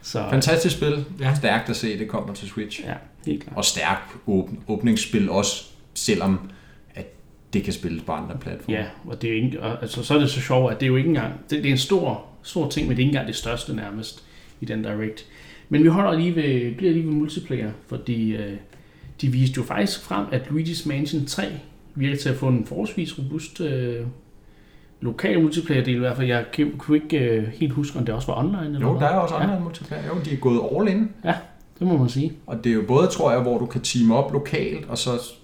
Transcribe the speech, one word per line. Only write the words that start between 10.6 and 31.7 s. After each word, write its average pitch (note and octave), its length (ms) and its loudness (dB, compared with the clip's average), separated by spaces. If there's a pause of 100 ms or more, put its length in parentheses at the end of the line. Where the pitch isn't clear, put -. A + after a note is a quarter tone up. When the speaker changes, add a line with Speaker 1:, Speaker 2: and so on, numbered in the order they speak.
Speaker 1:
at - 80 -4
det C3+ 60 2
er C3 40 4
jo C3 60 6
ikke C#3 120 2
engang... B2+ 240 0 (180)
Det, D3+ 120 0
det C#3 60 0
er C#3 40 4
en C3 60 4
stor, D3 460 0 (180)
stor D3+ 260 -2
ting, D3+ 200 0
men B2 80 2
det B2+ 60 4
er C3 40 6
ikke C#3+ 40 6
engang C3 180 0
det A#2 80 -6
største A#2 400 -6
nærmest G#2 460 -10 (380)
i - 40 -8
den A2 180 -4
Direct. G#2+ 420 -4 (440)
Men D3 140 6
vi E3 60 10
holder F3+ 300 4
lige E3+ 180 2
ved, B2+ 400 0
bliver F3+ 160 2
lige E3 140 2
ved D#3 60 0
multiplayer, C#3 580 -2 (180)
fordi, A2+ 480 -2
øh, G#2 160 -6 (680)
de C#3 80 2
viste B2+ 280 4
jo B2+ 60 -2
faktisk - 400 0
frem, - 300 -2
at B2+ 100 0
Luigi's D#3+ 460 -2
Mansion C#3+ 380 0
tre - 180 -4 (500)
virker C#3 220 0
til C#3 120 -2
at B2+ 80 0
få C3+ 120 0
en A#2+ 180 2
forholdsvis F#3+ 520 -4
robust, C#3+ 420 -8
øh, B2+ 360 -2 (1040)
lokal F3 420 0
multiplayer-del D3 520 2
i A#2+ 40 0
hvert B2 180 0
fald. C3 120 0
Jeg A#2+ 240 2
kan, D3 260 0
kunne D3+ 260 2
ikke, D#3 140 0
øh, A2+ 300 2
helt C#3 240 -2
huske, C#3+ 260 -2
om A#2+ 60 0
det A2+ 100 -2
også B2 120 -4
var - 120 0
online, E3+ 280 0
eller D3 140 -4
Speaker 2:
Jo, B2+ 120 2
Speaker 1:
hvad? C#3+ 160 2
Speaker 2:
der E3+ 60 2
er F#3+ 40 4
også E3 160 2
Speaker 1:
Ja. D#3 100 0
Speaker 2:
online G3 200 2
multiplayer. D3+ 420 -8
Jo, E3 180 -4
de D3+ 80 -2
er C3+ 40 -2
gået A#2+ 240 4 (160)
all G#3 120 4
in. G#3+ 220 2 (140)
Speaker 1:
Ja, F3 100 2 (440)